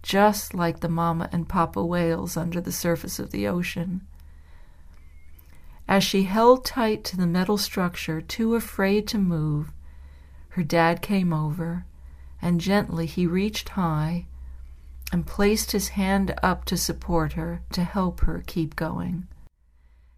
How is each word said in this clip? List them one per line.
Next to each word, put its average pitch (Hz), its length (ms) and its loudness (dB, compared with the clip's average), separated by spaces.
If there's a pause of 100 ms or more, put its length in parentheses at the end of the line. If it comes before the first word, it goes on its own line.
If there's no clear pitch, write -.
just 208 520 4
like 170 240 0
the 170 100 -4
mama 170 440 0
and 170 160 -2
papa 170 360 0
whales 170 520 0
under 170 240 -2
the 175 100 -6
surface 175 480 -2
of - 140 -8
the 202 160 -2
ocean. 180 580 -4 (1800)
As 196 140 6
she 196 200 2
held 233 420 6
tight 214 400 0
to - 120 -6
the 180 100 2
metal 185 320 2
structure, 175 640 -2
too 226 340 0
afraid 208 540 2
to 226 100 -2
move, 151 540 0 (800)
her 180 120 -2
dad 165 400 4
came 185 300 2
over, 165 520 -2 (560)
and 175 200 2
gently 180 440 0
he 175 220 0
reached 196 440 0
high 165 560 0 (840)
and 170 140 0
placed 208 460 2
his 196 160 0
hand 190 540 2
up 180 220 0
to 185 120 -2
support 160 580 0
her, 170 360 -4
to 175 140 0
help 180 360 0
her 170 260 4
keep 160 280 -2
going. 180 540 -4 (880)